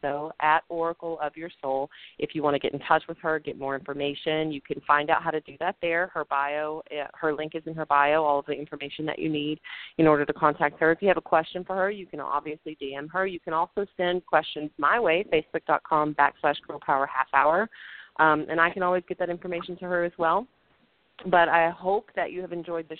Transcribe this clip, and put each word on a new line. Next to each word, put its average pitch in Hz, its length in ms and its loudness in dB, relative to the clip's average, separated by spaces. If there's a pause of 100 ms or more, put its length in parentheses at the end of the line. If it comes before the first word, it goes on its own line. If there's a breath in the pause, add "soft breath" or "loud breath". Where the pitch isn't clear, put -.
so, 143 300 -4 (100)
at 156 280 4
Oracle 165 520 -4
of 147 140 -6
Your 165 140 -12 (120)
Soul. 135 280 -4 (300 loud breath)
If - 160 -6
you 151 80 -4
want 147 100 2
to 139 60 2
get - 140 -4
in 143 80 -6
touch 160 280 2
with 165 80 -10
her, 156 220 -2
get 151 200 -10
more 135 160 -6
information, 143 760 -4
you 143 100 -8
can - 260 -8
find 147 220 4
out 160 140 2
how 165 80 -2
to 156 100 -2
do - 180 -20
that 180 220 -4
there. 170 320 0
Her 156 120 -4
bio, 147 680 -4
uh, 143 240 -8
her 156 180 -2
link 156 220 -6
is 160 100 -8
in 160 80 -8
her 160 120 -6
bio, 147 380 4
all 143 160 2
of - 60 -8
the 151 80 -4
information 143 540 -10
that - 120 -6
you 160 80 -2
need 151 320 -4 (380 loud breath)
in 160 100 6
order 147 180 6
to 147 80 -2
contact 151 460 0
her. 160 120 4
If 165 100 0
you 202 60 2
have 175 100 4
a 160 40 -6
question 175 440 0
for 190 100 -6
her, 196 160 0
you 202 140 -10
can - 140 -12
obviously 151 600 -6
D 139 160 -8
M 147 140 -10
her. 185 180 -2
You 175 120 -6
can 165 140 -8
also 175 320 -2 (120)
send 180 280 0
questions 151 520 0
my 175 220 2
way, 185 320 2
facebook 160 360 -2
dot 156 160 2
com 151 320 0
backslash 147 400 2 (120)
girl 156 180 -10
power 139 200 2
half 131 280 -4
hour. 156 360 4 (500 loud breath)
Um, 156 300 6
and 160 100 0
I 170 100 6
can 185 140 -4
always 180 240 2
get 175 120 -8
that 175 100 -2
information 175 480 -6
to 185 80 -12
her 175 180 0
as 170 140 -2
well. 175 280 2 (840)
But 175 200 6
I 165 220 4
hope 185 480 -2
that 175 160 -4
you 180 80 -8
have 175 100 -8
enjoyed 165 380 -6
the 160 100 -12